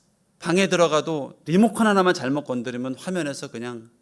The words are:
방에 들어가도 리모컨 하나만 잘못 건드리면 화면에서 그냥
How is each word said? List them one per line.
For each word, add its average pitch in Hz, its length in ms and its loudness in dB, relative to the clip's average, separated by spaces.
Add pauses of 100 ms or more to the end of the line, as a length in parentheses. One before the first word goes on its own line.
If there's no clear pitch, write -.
(400)
방에 180 280 2
들어가도 151 760 0
리모컨 220 420 4
하나만 190 280 4
잘못 139 300 -2
건드리면 123 520 -6
화면에서 151 520 -6
그냥 117 420 -12 (120)